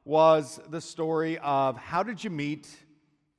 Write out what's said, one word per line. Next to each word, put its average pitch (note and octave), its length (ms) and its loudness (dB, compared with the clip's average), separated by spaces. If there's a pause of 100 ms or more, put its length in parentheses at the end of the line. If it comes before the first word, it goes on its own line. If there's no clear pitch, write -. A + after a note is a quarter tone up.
was D#3 540 4 (100)
the D#3+ 120 -10
story D#3+ 580 -4
of C#3 380 0
how E3 260 -4
did G#3 220 -8
you G3+ 40 -4
meet D3 400 -6 (720)